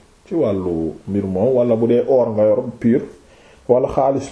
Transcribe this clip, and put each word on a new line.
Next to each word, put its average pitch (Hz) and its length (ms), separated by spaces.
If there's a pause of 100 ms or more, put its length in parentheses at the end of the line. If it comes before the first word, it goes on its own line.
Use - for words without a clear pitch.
(260)
ci - 80
wàllu 90 600 (140)
mbir 98 180
moom, 98 300
wala 120 200
bu 117 120
dee 120 200
or 123 220
nga 107 140
yor 107 180 (180)
pur, 120 200 (680)
wala 127 200
xaalis 135 440